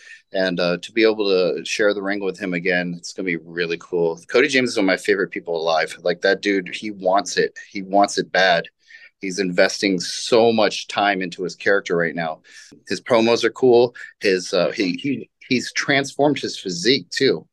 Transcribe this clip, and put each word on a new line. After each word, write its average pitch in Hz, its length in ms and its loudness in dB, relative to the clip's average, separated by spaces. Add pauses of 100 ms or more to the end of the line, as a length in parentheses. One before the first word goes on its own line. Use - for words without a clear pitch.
(340)
And, 92 280 -2
uh, 87 160 0
to - 160 -16
be 113 100 4
able 107 220 2
to 90 400 2
share 104 280 0
the 101 80 -4
ring 98 220 -4
with 92 160 -6
him 92 140 -4
again, 87 440 -2
it's - 140 -16
gonna 98 140 -10
be 90 100 -2
really 85 460 -6
cool. 85 360 -2 (120)
Cody 131 180 4
James 131 220 0
is - 80 -6
one 101 80 2
of - 20 2
my 92 80 2
favorite 95 340 0
people 87 320 -6
alive. 80 420 0
Like, 87 180 -2
that 98 200 2
dude, 98 320 -2
he 110 160 -10
wants 95 460 -2
it. - 240 -2 (100)
He 104 120 -10
wants 98 360 2
it 90 140 -4
bad. 90 320 4 (560)
He's 95 200 -6
investing 95 600 0
so 117 540 2
much 104 340 0
time 101 340 0
into 92 220 -8
his 85 140 -8
character 98 400 0
right 82 180 0
now. 82 240 -6 (480)
His 95 140 -6
promos 113 420 2
are 113 80 2
cool. 120 420 4 (280)
His, 92 320 0
uh, 87 180 2
he, 92 300 -2
he, 127 280 -6 (200)
he's 120 240 -2
transformed 139 680 0
his - 180 -6
physique 95 520 -2
too, 101 440 0